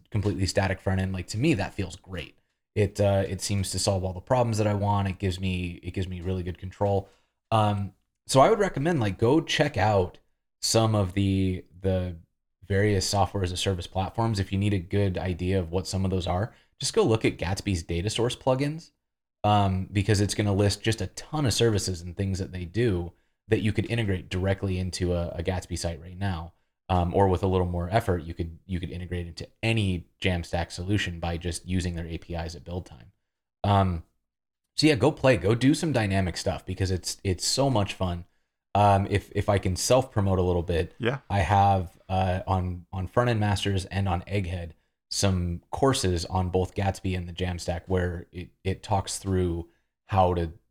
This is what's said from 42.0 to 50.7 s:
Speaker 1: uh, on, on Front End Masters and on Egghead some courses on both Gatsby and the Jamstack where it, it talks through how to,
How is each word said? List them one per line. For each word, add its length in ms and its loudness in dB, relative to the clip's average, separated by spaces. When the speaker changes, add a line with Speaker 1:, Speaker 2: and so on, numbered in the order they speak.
Speaker 1:
uh, 380 0
on, 480 -2
on 140 -4
Front 240 0
End 80 0
Masters 460 0
and 220 -2
on 160 0
Egghead 480 -4
some 520 0
courses 540 2
on 240 -2
both 260 0
Gatsby 420 -2
and 100 -6
the 60 -12
Jamstack 540 -4
where 440 -2
it, 180 -12
it 200 -2
talks 340 -2
through 520 0
how 280 4
to, 160 -2